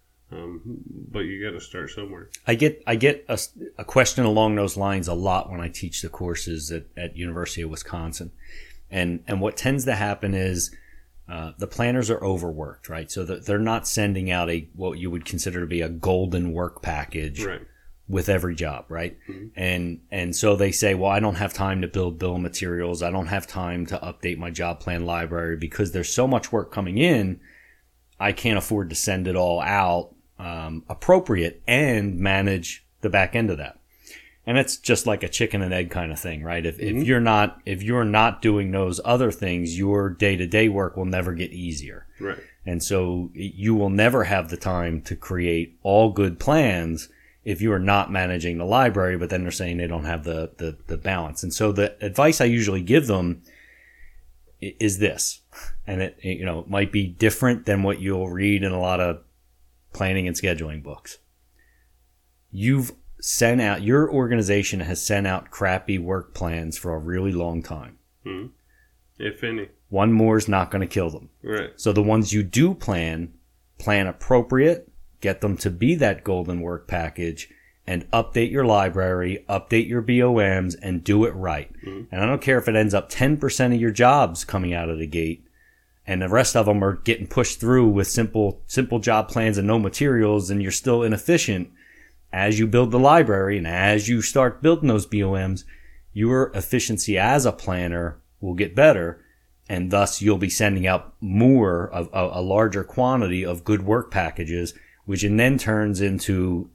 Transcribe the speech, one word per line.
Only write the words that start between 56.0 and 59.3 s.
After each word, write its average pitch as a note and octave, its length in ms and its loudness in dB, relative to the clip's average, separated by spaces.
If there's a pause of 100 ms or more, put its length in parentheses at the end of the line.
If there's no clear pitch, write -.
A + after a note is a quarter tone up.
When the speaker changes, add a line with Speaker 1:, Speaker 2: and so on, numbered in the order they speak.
Speaker 2:
it, - 220 -6
it, F#2 160 -4
you F2+ 60 -6
know, E2 160 -4
it - 80 -14
might G2 220 0
be G2+ 140 0
different A2 600 0
than G2 160 2
what G2 160 0
you'll F#2+ 300 -2
read G2 340 0
in F#2+ 80 0
a F#2 80 -2
lot F2+ 200 0
of F2 220 0 (720)